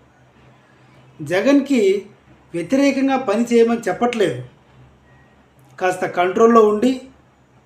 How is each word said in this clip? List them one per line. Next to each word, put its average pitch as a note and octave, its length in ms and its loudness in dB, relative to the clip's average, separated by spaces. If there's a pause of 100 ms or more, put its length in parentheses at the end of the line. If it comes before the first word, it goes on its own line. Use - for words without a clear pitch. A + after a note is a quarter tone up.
(1200)
జగన్కి G#3 840 0 (480)
వ్యతిరేకంగా C4+ 600 0
పని A#3 280 -2
చేయమని A#3 360 2
చెప్పట్లేదు, F#3 640 -4 (1400)
కాస్త F#3 260 -4
కంట్రోల్లో G#3+ 600 2
ఉండి A#3+ 320 -2 (640)